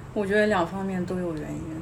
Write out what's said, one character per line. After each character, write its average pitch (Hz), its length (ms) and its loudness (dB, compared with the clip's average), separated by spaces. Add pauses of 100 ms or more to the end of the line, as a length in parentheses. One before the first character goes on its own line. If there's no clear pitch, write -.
(160)
我 208 100 0
觉 190 80 0
得 214 140 6
两 185 180 4
方 190 180 -4
面 190 220 -2
都 185 140 -2
有 170 160 -2
原 151 80 -4
因， 147 180 -6 (200)